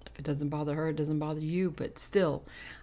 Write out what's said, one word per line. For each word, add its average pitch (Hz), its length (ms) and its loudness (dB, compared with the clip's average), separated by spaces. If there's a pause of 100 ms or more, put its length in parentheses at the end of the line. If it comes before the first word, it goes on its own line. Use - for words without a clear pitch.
If - 140 -16
it 139 60 -6
doesn't 147 240 0
bother 147 240 0
her, 156 160 2
it 151 60 0
doesn't 151 240 2
bother 156 200 -2
you. 170 300 2
But - 300 -6
still, 180 440 4 (400)